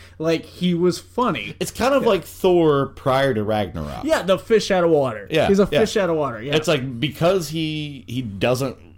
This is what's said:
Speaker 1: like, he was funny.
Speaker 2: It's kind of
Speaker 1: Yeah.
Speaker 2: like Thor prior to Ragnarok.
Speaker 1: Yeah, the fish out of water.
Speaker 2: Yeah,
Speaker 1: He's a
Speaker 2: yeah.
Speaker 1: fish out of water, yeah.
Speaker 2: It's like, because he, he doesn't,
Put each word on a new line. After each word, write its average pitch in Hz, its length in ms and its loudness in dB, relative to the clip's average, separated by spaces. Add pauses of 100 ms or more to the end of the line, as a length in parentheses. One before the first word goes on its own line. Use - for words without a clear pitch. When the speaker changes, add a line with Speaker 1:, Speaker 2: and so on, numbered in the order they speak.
(200)
Speaker 1:
like, 160 260 -2
he 180 300 -2
was 170 240 2
funny. 151 600 -4
Speaker 2:
It's 185 120 -4
kind 262 240 0
of 247 80 2
Speaker 1:
Yeah. 233 60 2
Speaker 2:
like 185 160 2
Thor 160 600 2
prior 135 460 0
to 107 100 -2
Ragnarok. 85 600 -4
Speaker 1:
Yeah, 294 180 0
the 180 160 0
fish - 320 0
out 185 140 2
of 170 80 2
water. 120 400 -2
Speaker 2:
Yeah, 151 160 2
Speaker 1:
He's 196 120 4
a 196 120 4
Speaker 2:
yeah. 143 80 2
Speaker 1:
fish - 180 0
out 185 140 0
of 160 60 0
water, 127 260 -4
yeah. 143 120 -4
Speaker 2:
It's 160 120 0
like, 135 320 -2
because 156 500 0
he, 156 580 -6
he 120 140 -6
doesn't, 120 560 -2 (200)